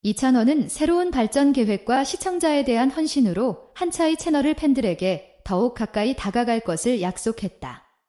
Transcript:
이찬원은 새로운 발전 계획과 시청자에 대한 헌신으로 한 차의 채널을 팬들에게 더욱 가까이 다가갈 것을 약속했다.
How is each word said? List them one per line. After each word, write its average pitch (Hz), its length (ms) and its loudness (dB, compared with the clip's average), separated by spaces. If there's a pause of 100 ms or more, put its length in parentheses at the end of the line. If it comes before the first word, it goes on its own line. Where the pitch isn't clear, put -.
이찬원은 254 640 2
새로운 349 420 0
발전 277 400 2
계획과 240 520 0
시청자에 320 600 0
대한 247 280 2
헌신으로 247 840 -2
한 349 180 -4
차의 320 260 0
채널을 302 360 0
팬들에게 202 920 -2
더욱 226 300 0
가까이 220 420 -2
다가갈 226 460 -2
것을 220 400 -2
약속했다. 180 840 -6 (260)